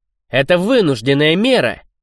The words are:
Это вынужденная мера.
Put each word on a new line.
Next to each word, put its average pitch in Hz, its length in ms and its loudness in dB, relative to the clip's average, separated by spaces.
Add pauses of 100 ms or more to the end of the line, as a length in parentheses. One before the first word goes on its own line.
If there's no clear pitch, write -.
(300)
Это 139 280 0
вынужденная 156 760 0
мера. 196 460 -2 (200)